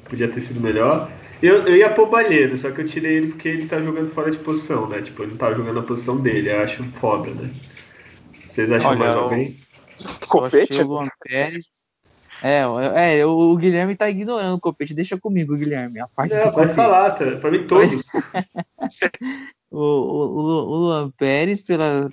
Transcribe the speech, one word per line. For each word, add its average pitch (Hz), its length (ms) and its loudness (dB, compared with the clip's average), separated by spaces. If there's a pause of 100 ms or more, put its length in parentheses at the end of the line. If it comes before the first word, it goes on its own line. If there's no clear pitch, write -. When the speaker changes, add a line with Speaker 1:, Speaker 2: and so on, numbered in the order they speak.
Speaker 1:
podia 117 200 -2
ter 123 120 -6
sido 120 220 -8
melhor. 113 500 0 (300)
Eu, 185 260 6
eu 180 80 6
ia 208 140 8
pôr 214 180 4
Balheiro, 165 520 2
só 135 120 -6
que 156 100 -8
eu 156 40 -4
tirei 160 320 -2
ele 160 120 0
porque 160 180 -10
ele 160 200 -6
tá 160 140 -4
jogando 160 300 -4
fora 156 180 -2
de 156 80 -2
posição, 151 500 -4
né? 104 140 -8
Tipo, - 220 -12
ele 107 80 -8
não 110 60 -12
tá 113 140 0
jogando 117 240 -4
na 117 80 -4
posição 123 340 -4
dele, 107 340 0
eu 104 100 0
acho 104 220 -4 (100)
foda, 98 380 -2
né? - 180 -10 (1000)
Vocês 110 200 -2
acham 120 200 2
Speaker 2:
Olha, 120 80 0
Speaker 1:
mais 117 160 2
Speaker 2:
eu, 117 60 0
Speaker 1:
alguém? 123 360 -4 (420)
Speaker 2:
eu - 280 -14
Speaker 3:
Copete? 135 460 4
Speaker 2:
achei 139 120 2
o - 40 -4
Luan 143 180 -4 (160)
Pérez. 151 460 -4 (760)
É, 143 180 2 (580)
é, 147 60 4
o, 165 260 4
o 175 60 4
Guilherme 180 380 2
tá 208 140 0
ignorando 202 480 -4
o - 20 -4
Copete, 156 340 -6
deixa 185 240 -6
comigo, 175 380 -2
Guilherme, 131 440 -6
a 123 80 -10
parte 175 280 -4
Speaker 1:
Não, 208 40 2
Speaker 2:
do 214 120 4
Speaker 1:
pode - 40 -8
Speaker 2:
Copete. 165 200 4
Speaker 1:
falar, 202 360 6
tá? 147 140 -2 (120)
Pra 151 120 -2
mim 175 160 0
todos. 190 280 6
Speaker 2:
<laughs> - 1600 -6 (120)
O, 151 100 -10
o, - 20 -2
o, 147 840 0
o 147 120 -6
Luan 156 340 -2
Pérez 151 500 0
pela, 147 520 0